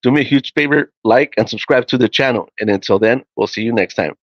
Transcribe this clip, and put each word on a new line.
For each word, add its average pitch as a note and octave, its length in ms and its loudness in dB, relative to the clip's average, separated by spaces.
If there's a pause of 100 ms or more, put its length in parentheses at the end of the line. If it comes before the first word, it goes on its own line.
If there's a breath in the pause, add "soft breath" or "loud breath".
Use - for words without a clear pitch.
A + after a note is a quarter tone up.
do B2+ 80 2
me C#3+ 120 2
a - 20 0
huge C3+ 300 0
favor, D3 380 0 (120)
like A#2 340 2
and A2 100 0
subscribe A#2+ 400 -2
to C3 120 -2
the A2+ 100 2
channel. B2 400 -2 (100)
And G#2+ 100 -2
until G2+ 280 0
then, A2+ 260 2 (120)
we'll G#2 120 -2
see - 140 -8
you A#2 120 -2
next G2 200 -2
time. E2 320 -4